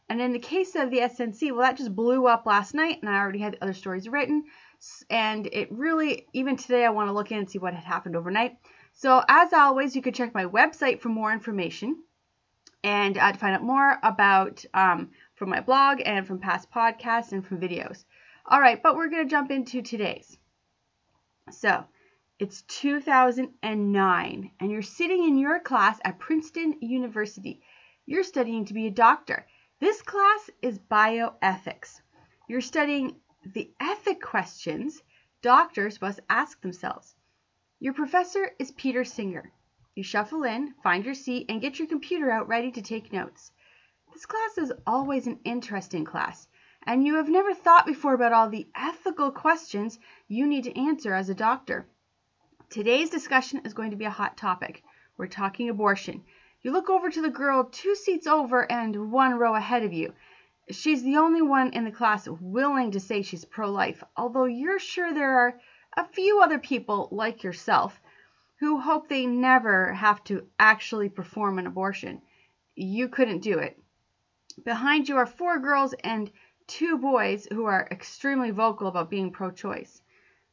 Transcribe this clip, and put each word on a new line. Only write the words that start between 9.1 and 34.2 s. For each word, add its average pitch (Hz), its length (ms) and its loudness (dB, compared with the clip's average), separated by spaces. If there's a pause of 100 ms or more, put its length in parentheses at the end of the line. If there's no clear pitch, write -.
as 339 260 8
always, 277 440 6
you 262 60 -2
can 247 100 -2
check 240 200 -4
my 190 120 -2
website 262 560 2
for 240 80 -6
more 220 240 -2
information 208 720 -4 (800)
and, 202 340 0
uh, 202 140 4
to 196 60 -12
find 196 180 0
out - 80 -4
more 269 400 4
about, 196 600 4 (100)
um, 185 360 2 (240)
from 190 140 -8
my - 120 -2
blog 269 440 4
and 196 200 -2
from 185 140 -8
past 190 320 -6
podcasts 233 640 0
and 190 120 -6
from 185 140 -8
videos. 175 460 -8 (400)
All 269 160 4
right, 233 200 6
but 311 140 4
we're 330 140 -2
gonna 320 160 -2
jump 277 260 0
into 254 320 -4
today's. - 560 -8 (1120)
So, - 320 -2 (560)
it's 196 220 -8
two 285 380 -4
thousand 254 640 2
and 214 300 0
nine, 190 680 0
and 196 100 -4
you're 214 140 -4
sitting 349 400 -2
in 294 160 4
your 302 220 2
class 220 440 2
at - 140 -4
Princeton 320 640 -2
University. 220 840 -6 (420)
You're 349 200 -2
studying 226 400 -2
to 202 100 -8
be 220 140 -4
a - 20 -4
doctor. 226 560 2 (320)
This 415 240 0
class 403 480 2 (100)
is 233 200 -4
bioethics. 214 1200 -2 (480)
You're 247 120 -4
studying 294 600 -2 (240)
the - 340 -10
ethic 381 420 -4